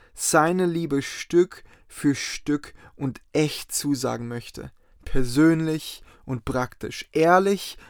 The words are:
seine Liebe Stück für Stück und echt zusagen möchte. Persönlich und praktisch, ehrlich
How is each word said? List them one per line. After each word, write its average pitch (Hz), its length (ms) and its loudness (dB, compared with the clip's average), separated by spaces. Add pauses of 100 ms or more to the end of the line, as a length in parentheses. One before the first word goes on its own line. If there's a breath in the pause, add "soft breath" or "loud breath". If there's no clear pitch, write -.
(140 soft breath)
seine 170 500 2
Liebe 165 380 -2
Stück - 640 0 (240 soft breath)
für - 260 0
Stück - 580 -6 (220 soft breath)
und - 260 -6 (120)
echt - 400 -2
zusagen 120 560 -2
möchte. 120 420 -12 (340)
Persönlich 156 1000 2 (200 soft breath)
und 127 200 -8
praktisch, - 680 -6
ehrlich 185 680 2 (120)